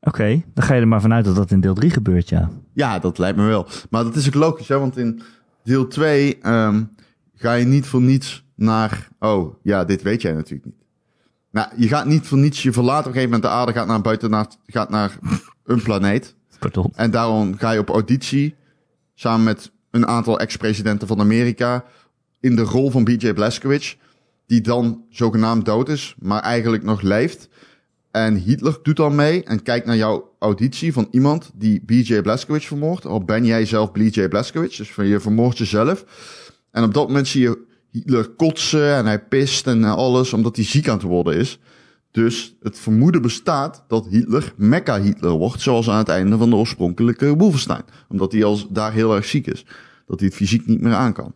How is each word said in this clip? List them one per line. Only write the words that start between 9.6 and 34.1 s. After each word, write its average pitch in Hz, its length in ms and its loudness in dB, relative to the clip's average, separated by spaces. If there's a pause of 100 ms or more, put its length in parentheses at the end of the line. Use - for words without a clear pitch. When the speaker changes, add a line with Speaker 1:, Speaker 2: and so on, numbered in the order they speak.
Speaker 2:
ja, 98 220 0
dit 92 160 -2
weet 107 200 -2
jij 82 120 -2
natuurlijk 73 320 -8
niet. - 100 -20 (760)
Nou, 107 240 -4
je 117 120 2
gaat 143 180 0
niet 156 220 2
voor 139 100 0
niets, 143 260 2
je 131 80 2
verlaat 123 280 2
op 147 60 -4
een 131 80 -8
gegeven 127 180 -2
moment 113 200 0
de 117 60 0
aarde, 120 160 0
gaat 113 140 -2
naar 110 140 0
buiten, 110 280 -2
naar, 107 180 0 (180)
gaat - 240 -4
naar 104 280 -4 (460)
een 120 180 0
planeet. 104 540 -2 (240)
Speaker 1:
Pardon. - 360 -2
Speaker 2:
En 113 160 0
daarom 110 460 0
ga 113 140 -2
je 110 80 0
op 98 100 -4
auditie 135 680 0 (580)
samen 117 300 0
met - 280 -2 (200)
een 117 160 2
aantal 113 320 0
ex-presidenten 107 680 -4
van 104 120 -2
Amerika 120 680 0 (540)
in 123 160 2
de 113 60 2
rol 127 300 0
van 123 120 2
B 107 60 2
J 117 240 0
Blazkowicz, 117 640 -2 (500)
die 117 160 2
dan 117 480 -2
zogenaamd 113 560 0
dood 113 240 0
is, - 300 -6
maar 101 220 -2
eigenlijk 113 420 -2
nog 104 180 -2
leeft. 107 480 -2 (640)
En 110 240 0
Hitler 117 480 -2
doet 147 120 2
dan 147 200 2
mee 156 280 2
en 110 200 -4
kijkt 120 220 -2
naar 117 100 0
jouw 110 440 -2
auditie 123 540 -2
van 120 180 -2
iemand 143 440 0
die 104 300 0
B - 60 -20
J 113 300 2
Blazkowicz 127 460 -4
vermoordt. 156 380 -6
Al 101 180 -4
ben 107 220 0
jij 113 200 2
zelf 107 260 0
B - 60 -6
J 104 300 2